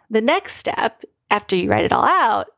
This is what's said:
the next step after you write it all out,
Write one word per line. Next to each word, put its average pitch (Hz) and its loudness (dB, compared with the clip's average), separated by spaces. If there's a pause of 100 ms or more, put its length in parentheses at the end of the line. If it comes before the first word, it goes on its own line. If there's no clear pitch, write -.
the 220 0
next 311 0
step - -4 (260)
after 202 -2
you 180 0
write - 2
it - 0
all - 2
out, 247 2 (100)